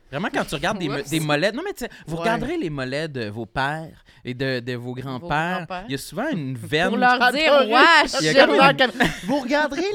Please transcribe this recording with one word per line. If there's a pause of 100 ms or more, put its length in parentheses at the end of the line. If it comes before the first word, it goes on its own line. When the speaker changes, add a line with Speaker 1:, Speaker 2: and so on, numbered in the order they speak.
Speaker 1:
Vraiment,
quand
tu
regardes
des
mo-,
Speaker 2:
Oups.
Speaker 1:
des
mollets,
non,
mais
tu
sais, (160)
vous
Speaker 3:
Ouais.
Speaker 1:
regarderez
les
mollets
de
vos
pères (180)
et
de,
de
vos
grands-pères. (100)
Speaker 2:
grands-pères.
Speaker 1:
Il
y
a
souvent
une
Speaker 2:
<laughs>
Speaker 1:
veine.
Speaker 2:
Pour
leur (160)
dire, (180)
Speaker 3:
J'adore.
Speaker 2:
wesh ! (100)
Speaker 1:
Il
y
a
comme
Speaker 3:
J'adore
quand (200)
vous
regarderez (120)